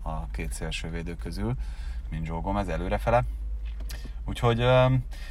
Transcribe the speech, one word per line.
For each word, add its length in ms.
a 240
két 260
szélső 360
védő 260
közül, 380
mint 180
Joe 120
Gomez 280
előrefele. 560
Úgyhogy, 340
ö, 260